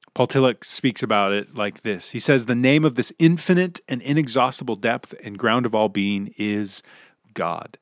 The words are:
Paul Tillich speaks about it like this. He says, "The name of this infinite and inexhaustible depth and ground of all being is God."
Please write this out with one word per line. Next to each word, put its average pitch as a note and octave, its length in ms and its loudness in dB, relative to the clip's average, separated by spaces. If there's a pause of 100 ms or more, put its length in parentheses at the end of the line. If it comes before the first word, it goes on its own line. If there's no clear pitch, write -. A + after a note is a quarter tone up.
(140)
Paul - 140 2
Tillich C3 360 2
speaks - 380 -4
about G#2 300 2
it G2+ 240 -4
like G#2 260 -6
this. G2+ 300 -6
He B2 80 -6
says, C3 260 2
"The B2 80 0
name C3+ 320 4
of C#3+ 80 2
this A#2+ 240 -2
infinite F3 720 2
and B2+ 160 -4
inexhaustible B2+ 720 0
depth A#2 480 -4
and G2+ 160 -12
ground A#2+ 260 2
of A2 80 -2
all G#2+ 160 2
being G2+ 480 -4
is G#2 460 -4 (500)
God." E2+ 480 -6